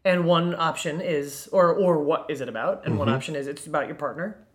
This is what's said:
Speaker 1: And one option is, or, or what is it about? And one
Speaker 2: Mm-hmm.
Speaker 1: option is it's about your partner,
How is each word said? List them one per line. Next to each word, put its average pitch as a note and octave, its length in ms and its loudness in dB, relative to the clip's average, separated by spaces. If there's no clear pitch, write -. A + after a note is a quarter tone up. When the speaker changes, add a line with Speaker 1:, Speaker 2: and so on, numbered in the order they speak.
Speaker 1:
And F3+ 200 4
one E3+ 300 4
option D#3+ 460 -2
is, D3 520 -4
or, F3 220 6
or D#3 280 4
what D3 280 0
is C#3 100 -4
it B2 80 -6
about? A#2+ 380 -4
And A2 120 0
one - 100 2
Speaker 2:
Mm-hmm. B2+ 80 2
Speaker 1:
option D3 200 -6
is C#3 100 -6
it's C3+ 200 -10
about D3+ 200 -2
your D3+ 100 -8
partner, D#3+ 420 -6